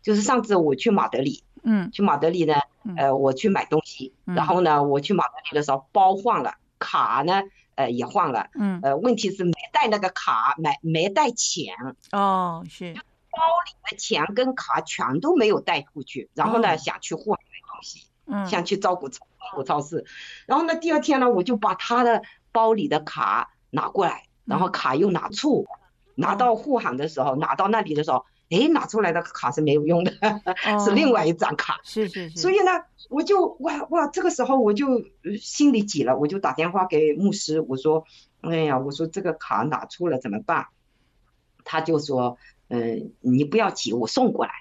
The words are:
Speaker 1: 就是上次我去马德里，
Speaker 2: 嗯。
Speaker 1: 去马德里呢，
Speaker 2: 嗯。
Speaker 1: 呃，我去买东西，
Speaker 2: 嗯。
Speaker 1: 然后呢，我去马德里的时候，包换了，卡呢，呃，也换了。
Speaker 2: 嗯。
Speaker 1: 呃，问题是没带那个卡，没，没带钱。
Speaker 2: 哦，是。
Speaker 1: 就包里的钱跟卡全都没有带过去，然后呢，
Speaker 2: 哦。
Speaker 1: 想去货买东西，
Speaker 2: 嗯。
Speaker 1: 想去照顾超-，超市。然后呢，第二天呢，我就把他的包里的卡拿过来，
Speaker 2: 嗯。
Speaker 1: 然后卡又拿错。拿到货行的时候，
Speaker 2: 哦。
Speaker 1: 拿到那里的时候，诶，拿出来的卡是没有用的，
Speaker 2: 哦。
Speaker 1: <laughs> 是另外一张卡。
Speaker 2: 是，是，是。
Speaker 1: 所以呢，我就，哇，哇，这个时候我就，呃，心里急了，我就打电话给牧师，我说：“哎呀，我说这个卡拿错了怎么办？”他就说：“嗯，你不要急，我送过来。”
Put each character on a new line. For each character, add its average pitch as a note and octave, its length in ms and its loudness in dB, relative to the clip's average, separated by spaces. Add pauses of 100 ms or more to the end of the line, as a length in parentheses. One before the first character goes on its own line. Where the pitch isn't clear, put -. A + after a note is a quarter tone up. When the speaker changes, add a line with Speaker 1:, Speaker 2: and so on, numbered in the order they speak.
Speaker 1:
就 G#3+ 120 2
是 G#3 60 2
上 A#3+ 220 2
次 G#3 120 0
我 D#3 200 4
去 A3+ 160 0
马 F3 160 2
德 - 120 -2
里， - 240 -4 (200)
Speaker 2:
嗯。 G#3 280 0
Speaker 1:
去 - 120 -2
马 D#3 140 4
德 D3+ 120 2
里 F3 160 0
呢， D3+ 100 2 (280)
Speaker 2:
嗯。 F#3 140 -10
Speaker 1:
呃， C3+ 180 2
我 C3+ 180 2
去 G3+ 160 0
买 E3 160 0
东 D3+ 180 0
西， - 300 -16 (120)
Speaker 2:
嗯。 - 100 -4
Speaker 1:
然 D3 100 2
后 F3+ 160 2
呢， D3+ 220 4
我 C#3+ 160 2
去 C#3+ 140 -2
马 E3 140 2
德 - 60 -8 (160)
里 C#3+ 60 -8
的 D3 80 0
时 C#3+ 80 -2
候， C3+ 200 -2
包 G3 240 6
换 G3 280 0
了， A2 120 -6 (220)
卡 B2+ 480 0
呢， F#3+ 160 2 (340)
呃， C3 140 0
也 B2 160 -2
换 D#3+ 260 0
了。 A2 220 -2
Speaker 2:
嗯。 F#3+ 300 -4
Speaker 1:
呃， C#3 140 2
问 A3+ 180 2
题 F#3+ 160 -2
是 F#3+ 120 -6
没 F3 100 2 (200)
带 D4 140 2
那 G#3+ 100 0
个 F#3 120 -2
卡， B2 480 0
没， D#3 240 -2
没 E3 280 0
带 C4 220 2
钱。 D3 420 -6 (380)
Speaker 2:
哦， F#3 580 -2
是。 F3 240 -14
Speaker 1:
就 - 80 -16 (300)
包 D#4+ 120 -2 (220)
里 - 260 -14
的 G#3+ 60 -12
钱 - 280 -2 (100)
跟 C4 200 0
卡 - 260 -2
全 - 380 -4
都 E4 160 2
没 A#3 120 4
有 G3+ 120 2
带 D#3+ 220 -2
过 C#3+ 220 -14
去， - 300 -12
然 D#3 160 0
后 A3+ 100 2
呢， G3+ 140 2
Speaker 2:
哦。 D#3+ 40 0
Speaker 1:
想 - 240 -8
去 - 140 -8
货 G#3 180 -4
买 - 60 -4 (320)
东 - 120 -18
西， - 240 -20 (180)
Speaker 2:
嗯。 G3+ 220 -6
Speaker 1:
想 F3 180 -2
去 G3 120 -2
照 F#3+ 180 0
顾 C#3 140 -10
超-， - 100 -18 (460)
超 D3+ 140 0
市。 D3 260 -8 (420)
然 C4 100 2
后 E4 80 2
呢， D#4+ 100 0
第 E4 160 -2
二 D4+ 80 2
天 C#4+ 200 0
呢， B3+ 100 4
我 F#3 140 2
就 A#3+ 120 0
把 G3+ 200 0
他 A#3+ 280 0
的 A#3 200 4 (280)
包 A3+ 220 4
里 G3 140 0
的 D3 120 0
卡 A#2+ 520 -2 (180)
拿 - 200 -4
过 F#3+ 160 0
来， - 180 -4 (220)
Speaker 2:
嗯。 - 0 -
Speaker 1:
然 D3 140 -2
后 F3+ 100 2
卡 C3 260 -2
又 F#3 160 4
拿 - 180 -4
错。 A#3+ 360 0 (540)
拿 C#3 140 0
到 A#3 220 4
货 A#3+ 240 -2
行 C3 180 -4
的 D3 100 -4
时 C#3 140 -4
候， C3+ 120 2
Speaker 2:
哦。 - 20 0
Speaker 1:
拿 D3+ 180 -2
到 F#3+ 140 0
那 A3 140 2
里 D#3 120 -4
的 D3 100 0
时 D#3+ 60 -4
候， B2+ 160 0 (240)
诶， A3 200 4
拿 - 180 2
出 G#3+ 140 -2
来 F3 100 2
的 E3+ 100 0
卡 - 300 -6
是 D#3 100 -2
没 D3 120 4
有 D3 120 4
用 E3+ 180 2
的， F#3 80 0 (540)
Speaker 2:
哦。 G#3 140 2
Speaker 1:
<laughs> - 40 0
是 G#3+ 60 4
另 C4 220 4
外 G#3 120 4
一 D#3+ 80 2
张 E3 240 -2
卡。 - 280 -4
Speaker 2:
是， G#3+ 260 -4
是， F3 220 -8
是。 E3+ 80 -16
Speaker 1:
所 F4+ 120 2
以 G4 120 4
呢， F#4 80 4 (400)
我 C#4 100 -2
就， F#4+ 380 2
哇， D4 320 -6
哇， D#4 160 2
这 F#4 160 -4
个 E4+ 80 2
时 B3+ 120 -2
候 C4+ 140 4
我 G#3 160 4
就， C4+ 140 0
呃， G#3+ 520 -2
心 - 320 4
里 G#3+ 120 4
急 D#3+ 200 -2
了， B2+ 140 2
我 D3 80 2
就 F#3+ 140 -2
打 D#3+ 140 -2
电 E3 180 -2
话 F#3 160 0
给 D#3 260 4
牧 G3 180 2
师， D#3 300 -2
我 C3 160 -4
说 D#3 260 2 (380)
：“哎 E3 200 -4
呀， C#3+ 180 2
我 C#3 120 -4
说 D#3 140 -4
这 E3 160 -8
个 F3 120 -2
卡 - 240 -4
拿 C3+ 280 -2
错 F3 240 -4
了 C3 80 0
怎 A#2 140 -6
么 G#2 100 -6
办？” D#3 240 -2 (960)
他 D#3 180 -4
就 D#3+ 180 0
说 B2 400 -2 (300)
：“嗯， A#2 420 -4 (100)
你 B2+ 240 2
不 E3 120 -4
要 G#3 120 2
急， - 240 -6
我 A#2+ 140 -2
送 C4 260 2
过 A3+ 120 -2
来。” - 160 -12